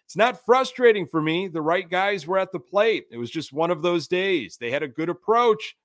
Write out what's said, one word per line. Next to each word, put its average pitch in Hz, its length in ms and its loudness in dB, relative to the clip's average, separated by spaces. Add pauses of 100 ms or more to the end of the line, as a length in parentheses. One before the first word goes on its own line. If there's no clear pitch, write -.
"It's - 120 -16
not 226 280 0
frustrating 240 640 4
for 160 160 -2
me. 165 240 -2
The 165 160 -6
right 170 260 0
guys 185 380 -2
were 190 120 -2
at 185 120 -2
the 175 80 -8
plate. 202 540 0
It 117 60 -12
was 120 120 -8
just 156 220 -8
one 160 180 0
of 160 120 -2
those 175 260 0
days. 180 480 -2
They 120 160 -6
had 143 100 -2
a 147 60 -6
good 156 200 -6
approach. 220 760 0